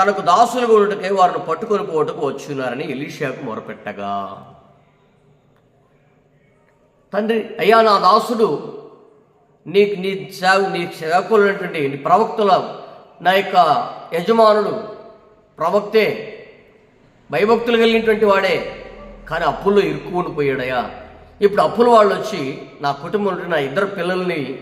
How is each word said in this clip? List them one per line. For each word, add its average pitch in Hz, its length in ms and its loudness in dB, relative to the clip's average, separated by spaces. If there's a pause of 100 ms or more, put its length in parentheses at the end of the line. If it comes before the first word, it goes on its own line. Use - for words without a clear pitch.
తనకు 202 180 0
దాసులుగా 233 540 2
ఉండుటకై 196 360 2
వారిని 180 280 2
పట్టుకొని 180 480 -4
పోవటకు 160 400 -2
వచ్చున్నారని" 135 640 -6
ఎలీషాకు 139 540 -8
మొరపెట్టగా, 101 1000 -10 (2750)
"తండ్రి, 214 440 -2
అయ్యా, 220 240 6
నా 208 160 4
దాసుడు 214 800 2 (920)
నీ, 196 320 2
నీ 190 320 -6 (100)
సేవ-, 190 320 2
నీ 175 160 -4 (100)
సేవకులైనటువంటి 175 920 0
నీ 139 80 -6
ప్రవక్తల, 180 800 2 (460)
నా 175 100 4
యొక్క 196 240 0 (580)
యజమానుడు 208 680 2 (800)
ప్రవక్తే, 190 720 -2 (1000)
భయభక్తులు 226 460 2
కలిగినటువంటి 220 480 2
వాడే, 190 600 0 (440)
కానీ 165 160 -4
అప్పుల్లో 190 360 2
ఇరుక్కుని 156 540 -2
పోయాడయ్యా. 127 560 -2 (520)
ఇప్పుడు 196 200 2
అప్పుల 208 260 2
వాళ్ళు 208 260 6
వచ్చి 147 440 -6 (220)
నా 143 120 -2
కుటుంబం 180 420 -4
నుండి 175 160 -8
నా 165 80 0
ఇద్దరు 143 280 -2
పిల్లల్ని 175 760 -4